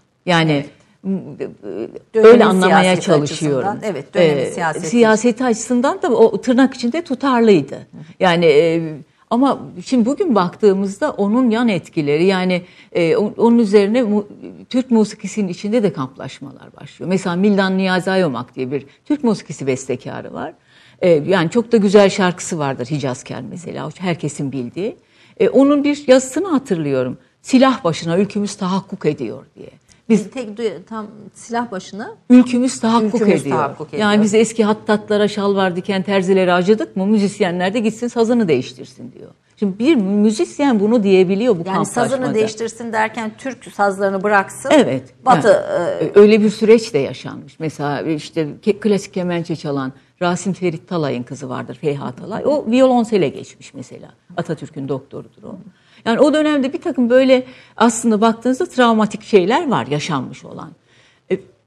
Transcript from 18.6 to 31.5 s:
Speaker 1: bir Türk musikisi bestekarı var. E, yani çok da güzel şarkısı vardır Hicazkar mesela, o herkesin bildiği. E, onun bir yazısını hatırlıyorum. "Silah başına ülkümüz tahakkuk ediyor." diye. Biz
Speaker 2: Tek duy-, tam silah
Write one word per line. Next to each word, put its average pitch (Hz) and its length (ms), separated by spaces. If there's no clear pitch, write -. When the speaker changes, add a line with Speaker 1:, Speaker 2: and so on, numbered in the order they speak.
Speaker 1:
bir 139 140
Türk 294 200
musikisi 175 420
bestekarı 127 680
var. 131 180
E, 185 100
yani 165 400
çok 233 220
da 233 40
güzel 202 340
şarkısı 180 480
vardır 135 320
Hicazkar 131 600
mesela, 147 360
o 156 120
herkesin 160 540
bildiği. 135 440
E, 196 80
onun 277 360
bir 285 240
yazısını 262 400
hatırlıyorum. 143 680
"Silah 262 420
başına 165 340
ülkümüz 202 380
tahakkuk 190 500
ediyor." 123 380
diye. - 140
Biz 208 220
Speaker 2:
Tek 214 280
duy-, 190 300
tam 220 180
silah 233 360